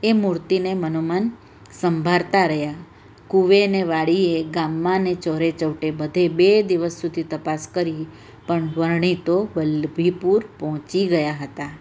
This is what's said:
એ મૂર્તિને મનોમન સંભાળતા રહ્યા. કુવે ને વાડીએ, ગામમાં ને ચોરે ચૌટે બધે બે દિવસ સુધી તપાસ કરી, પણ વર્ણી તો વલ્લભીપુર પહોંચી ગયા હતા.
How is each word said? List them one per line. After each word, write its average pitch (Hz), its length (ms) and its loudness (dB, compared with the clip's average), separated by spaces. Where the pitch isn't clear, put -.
એ 220 100 4
મૂર્તિને 185 600 0
મનોમન 170 580 -2
સંભાળતા 175 640 2
રહ્યા. 151 280 -2
કુવે 190 400 4
ને 196 160 0
વાડીએ, 165 600 2
ગામમાં 160 580 0
ને 180 120 0
ચોરે 165 380 0
ચૌટે 156 400 -4
બધે 156 360 0
બે 185 360 4
દિવસ 175 280 0
સુધી 165 320 -6
તપાસ 156 500 -6
કરી, 160 320 -4
પણ 165 300 -2
વર્ણી 170 380 2
તો 180 320 0
વલ્લભીપુર 170 840 0
પહોંચી 151 480 -2
ગયા 156 240 2
હતા. 143 380 -10